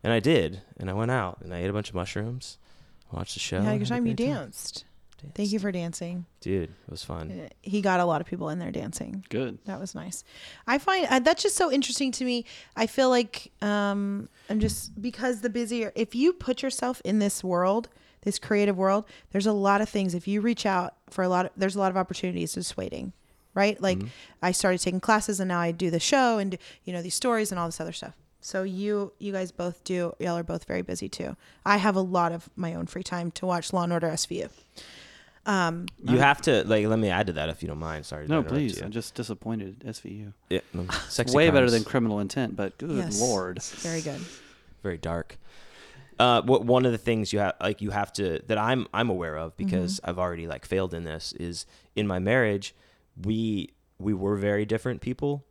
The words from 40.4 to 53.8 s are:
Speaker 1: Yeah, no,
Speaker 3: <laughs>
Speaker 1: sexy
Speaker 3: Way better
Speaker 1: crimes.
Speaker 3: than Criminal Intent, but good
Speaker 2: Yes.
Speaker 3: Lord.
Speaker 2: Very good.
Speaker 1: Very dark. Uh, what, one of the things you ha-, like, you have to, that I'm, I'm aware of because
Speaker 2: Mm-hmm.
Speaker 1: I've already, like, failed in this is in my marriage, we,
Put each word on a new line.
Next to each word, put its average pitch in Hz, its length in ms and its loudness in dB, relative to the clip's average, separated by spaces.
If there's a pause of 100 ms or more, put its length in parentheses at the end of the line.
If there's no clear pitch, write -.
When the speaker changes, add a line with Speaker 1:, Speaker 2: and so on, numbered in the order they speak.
Speaker 1:
Yeah, 92 100 0 (140)
no, 90 120 -4 (100)
Speaker 3:
<laughs> - 120 -6
Speaker 1:
sexy 123 260 0
Speaker 3:
Way 151 120 8
better 147 140 6
Speaker 1:
crimes. 123 120 6
Speaker 3:
than 113 120 2
Criminal 110 360 0
Intent, 110 360 -4
but 98 220 -4
good 156 180 -8
Speaker 2:
Yes. 101 240 -2
Speaker 3:
Lord. 95 420 0
Speaker 2:
Very 165 400 -8
good. 147 180 -8 (600)
Speaker 1:
Very 87 160 -6
dark. 85 400 -6 (800)
Uh, 120 240 6
what, 120 240 4
one 127 180 6
of 123 80 4
the 110 60 -2
things 110 340 0
you 104 80 2
ha-, 95 220 2
like, 98 180 -2
you 101 120 -2
have 101 200 -4
to, 90 360 -2
that 107 100 2
I'm, 117 340 2
I'm 117 160 2
aware 82 280 -2
of 80 200 -8
because 92 440 0
Speaker 2:
Mm-hmm. 87 100 -6
Speaker 1:
I've 90 80 -4
already, 87 300 -2
like, 69 180 -8
failed 92 260 0
in 85 120 -6
this 80 300 -8
is 87 300 -6 (320)
in 104 100 0
my 92 120 0
marriage, 104 560 2 (480)
we, 110 480 -2 (280)